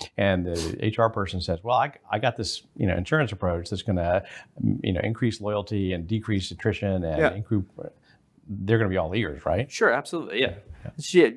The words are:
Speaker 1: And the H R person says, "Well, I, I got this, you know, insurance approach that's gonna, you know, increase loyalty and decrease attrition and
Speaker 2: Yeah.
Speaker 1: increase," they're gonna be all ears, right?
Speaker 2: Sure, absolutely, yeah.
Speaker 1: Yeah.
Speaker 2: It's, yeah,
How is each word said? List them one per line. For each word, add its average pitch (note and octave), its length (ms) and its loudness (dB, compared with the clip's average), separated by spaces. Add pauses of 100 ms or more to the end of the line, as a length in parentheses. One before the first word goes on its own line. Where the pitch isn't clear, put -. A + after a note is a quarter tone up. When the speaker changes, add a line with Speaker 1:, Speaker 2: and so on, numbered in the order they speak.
(180)
Speaker 1:
And F#2+ 260 4
the E2+ 400 -2
H A2 140 0
R A2+ 100 6
person F#2+ 320 -2
says, E2+ 240 -2
"Well, A#2+ 100 2
I, C3 160 2 (200)
I G#2+ 80 0
got A#2+ 180 0
this, - 280 -6 (120)
you A#2 100 0
know, F2+ 80 2
insurance A#2+ 380 0
approach F2 380 -2
that's G2 100 -4
gonna, F2+ 420 0 (600)
you F#2+ 100 0
know, F2+ 100 0
increase A2+ 380 -2
loyalty G2+ 540 -2
and E2+ 120 -6
decrease G#2 440 -2
attrition F#2+ 520 0
and D#2 160 -2
Speaker 2:
Yeah. D3+ 140 2
Speaker 1:
increase," G2+ 320 -2 (800)
they're G#2 300 0
gonna G#2+ 140 2
be F#2 80 2
all E2+ 160 -2
ears, D#2 320 -4
right? F2 260 0
Speaker 2:
Sure, G#3 180 4
absolutely, B2+ 520 -2
yeah. - 140 -2 (280)
Speaker 1:
Yeah. - 140 -10
Speaker 2:
It's, - 160 -6
yeah, D#3 220 10